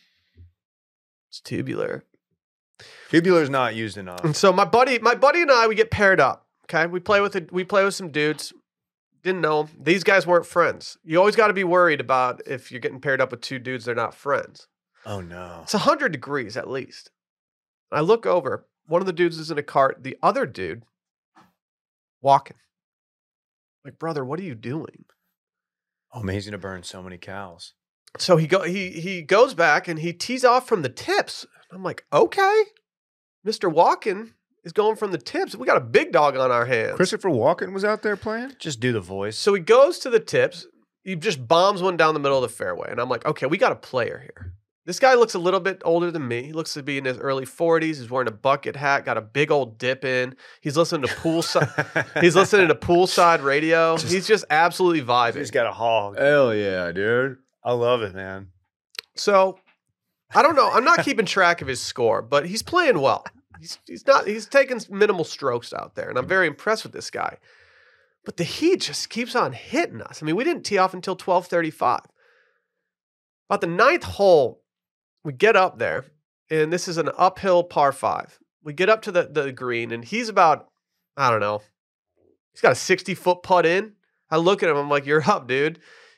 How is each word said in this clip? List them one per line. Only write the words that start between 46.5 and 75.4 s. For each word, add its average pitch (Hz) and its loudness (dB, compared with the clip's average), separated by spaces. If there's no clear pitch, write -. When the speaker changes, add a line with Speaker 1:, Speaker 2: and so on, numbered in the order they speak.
Speaker 1:
looks 160 -8
to 151 -10
be 139 -8
in 135 -6
his 127 -4
early 135 -4
forties. 160 0
He's 117 -14
wearing 127 -2
a 110 -2
bucket 135 -2
hat, 139 0
got 123 -2
a 110 -4
big 139 -2
old 120 0
dip 127 -4
in. 127 -4
He's 139 -8
listening 160 0
to - -4
poolside, 160 -2
Speaker 2:
<laughs> - 0
Speaker 1:
he's 165 6
listening 190 6
to 151 4
poolside 175 4
radio. 160 2
Speaker 2:
Just 165 -4
Speaker 1:
He's 180 -2
just 214 2
absolutely 170 2
vibing. 120 2
Speaker 2:
He's 113 -8
got 120 0
a 101 -4
hog. 107 -2
Speaker 3:
Hell 139 4
yeah, 92 -2
dude. 120 -2
Speaker 2:
I 120 -2
love 120 0
it, 95 -8
man. 95 -12
Speaker 1:
So, 190 2
I - 6
don't 302 4
know. 233 4
I'm 226 2
not 330 4
Speaker 2:
<laughs> 165 -2
Speaker 1:
keeping 220 0
track 175 2
of 143 -10
his 127 -6
score, 107 0
but 143 0
he's 202 -8
playing 302 2
well. 123 2
He's, 160 -18
he's - -12
not, - 4
he's 214 -6
taking 269 2
minimal 196 0
strokes 120 -6
out - -12
there, - -8
and 110 -6
I'm 123 -2
very 185 2
impressed 208 -4
with - -18
this - -14
guy. 85 -8
But - -14
the 175 -4
heat - 0
just - -8
keeps 240 -6
on 156 0
hitting - -6
us. - -16
I - -8
mean, 156 0
we 233 0
didn't 294 -2
tee 196 0
off 185 2
until 185 -8
twelve 180 -2
thirty-five. 160 -2
About 202 -2
the 180 -4
ninth 233 2
hole, 165 2
we 151 -8
get 208 4